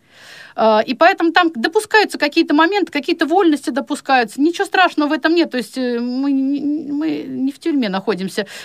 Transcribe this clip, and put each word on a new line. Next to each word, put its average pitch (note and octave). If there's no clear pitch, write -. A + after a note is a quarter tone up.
А, A3
и C4
поэтому E4+
там E4+
допускаются G#4
какие-то D#4+
моменты, F4
какие-то D4+
вольности D#4+
допускаются. C4
Ничего E4+
страшного D#4+
в -
этом D#4
нет. D#4+
То B3+
есть, A#3+
э, A#3+
мы B3+
не, C#4+
мы D4
не C4
в -
тюрьме C#4
находимся. F#3+